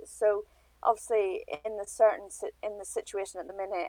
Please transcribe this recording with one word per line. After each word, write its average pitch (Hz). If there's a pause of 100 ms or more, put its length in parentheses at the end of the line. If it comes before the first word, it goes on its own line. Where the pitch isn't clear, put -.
So 208 (380)
obviously, 214 (200)
in 220
the 208
certain 202
si-, - (120)
in 208
the 190
situation 196
at -
the 185
minute, 190